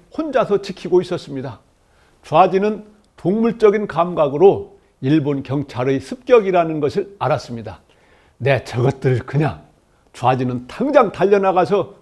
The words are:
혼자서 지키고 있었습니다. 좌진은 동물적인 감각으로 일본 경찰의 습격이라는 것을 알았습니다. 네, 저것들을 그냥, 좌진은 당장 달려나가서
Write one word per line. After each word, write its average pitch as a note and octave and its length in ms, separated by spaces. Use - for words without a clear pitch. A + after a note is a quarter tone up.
혼자서 A#3 460
지키고 F3+ 400
있었습니다. C#3 580
좌진은 F#3+ 640
동물적인 G#3+ 680
감각으로 D#3 880
일본 C#3 420
경찰의 C3+ 580
습격이라는 F#3 800
것을 D3 380
알았습니다. A#2 600
네, B2+ 260
저것들을 B2+ 560
그냥, C3 440
좌진은 B2 540
당장 C4 440
달려나가서 F#3+ 920